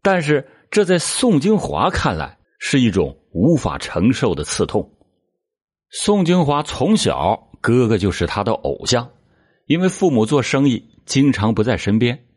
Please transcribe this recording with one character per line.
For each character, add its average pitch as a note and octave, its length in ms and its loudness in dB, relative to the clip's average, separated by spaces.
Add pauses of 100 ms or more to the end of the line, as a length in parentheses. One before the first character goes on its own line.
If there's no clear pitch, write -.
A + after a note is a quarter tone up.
但 F#3+ 200 2
是 D3 240 0 (240)
这 G#3 140 2
在 F3 140 2
宋 F#3 420 0
金 G#3 160 2
华 A2+ 340 -2
看 B2 260 -2
来 C2+ 220 -10 (200)
是 - 220 0
一 A#2 100 4
种 D#2+ 280 -2 (140)
无 C3+ 240 2
法 D2+ 220 -4
承 G2+ 340 0
受 A2 220 0
的 D2 100 -6
刺 - 220 -4
痛。 - 260 -6 (960)
宋 G#3 340 0
金 F3 220 2
华 C#3+ 180 0
从 F3 320 -2
小， D#2+ 560 -2 (120)
哥 A#2 260 2
哥 A2 80 2
就 F#2+ 140 0
是 E2+ 160 -4
他 G2+ 180 -4
的 A2 80 -2
偶 - 320 -6
像， A#2+ 260 -2 (540)
因 D#3+ 160 0
为 F#3 80 2
父 F#3 220 0
母 A2+ 160 2
做 C#3 160 0
生 C#3 260 0
意， A2+ 180 -2 (200)
经 C3+ 260 2
常 G#2+ 220 0
不 G#2+ 80 0
在 A2+ 160 0
身 G#2 200 0
边 A#2+ 280 -2 (100)